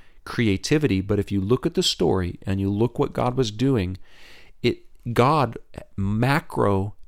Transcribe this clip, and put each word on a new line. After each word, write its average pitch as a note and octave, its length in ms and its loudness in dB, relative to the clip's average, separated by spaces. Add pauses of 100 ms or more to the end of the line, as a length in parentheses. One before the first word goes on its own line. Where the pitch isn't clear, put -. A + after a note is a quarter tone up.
(240)
creativity, A2 800 2
but G2+ 180 0
if G2 120 -4
you G2+ 100 0
look G#2+ 240 0
at E3 80 -2
the F#3 100 0
story F#2+ 640 0
and G2 160 0
you G2 100 0
look A2 260 0
what C#3+ 160 0
God B2 220 -2
was B2 160 0
doing, G#2 460 0 (640)
it, - 220 -2 (280)
God A#2+ 440 4 (400)
macro G#2+ 1000 0 (120)